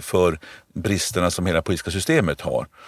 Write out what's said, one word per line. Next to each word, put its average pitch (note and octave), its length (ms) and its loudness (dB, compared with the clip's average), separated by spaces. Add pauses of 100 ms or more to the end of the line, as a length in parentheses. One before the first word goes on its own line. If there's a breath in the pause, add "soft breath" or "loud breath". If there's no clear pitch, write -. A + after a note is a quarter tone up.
för F2 380 2 (340 loud breath)
bristerna F2+ 580 0
som F2+ 140 -4
hela E2 160 2
politiska - 300 -4
systemet F#2+ 500 0
har. B1 260 -4 (200 loud breath)